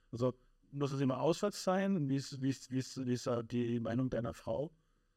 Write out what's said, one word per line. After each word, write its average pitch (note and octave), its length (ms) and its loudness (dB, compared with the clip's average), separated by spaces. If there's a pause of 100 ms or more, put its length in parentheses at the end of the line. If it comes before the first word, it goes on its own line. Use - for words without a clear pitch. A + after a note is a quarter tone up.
(120)
also, B2 220 2 (380)
muss C#3+ 200 -2
es C#3 100 0
immer C3 180 2
auswärts E3 440 2
sein? F#3+ 460 2
Wie C3+ 80 2
ist, C3 240 -6
wie C3+ 80 2
ist, - 220 -4
wie C3 80 0
ist, C3 260 -4
wie B2 80 2
ist B2 140 -2
da A#2+ 140 2
die A#2+ 380 0
Meinung A#2+ 300 0
deiner - 240 -2
Frau? - 380 -4 (460)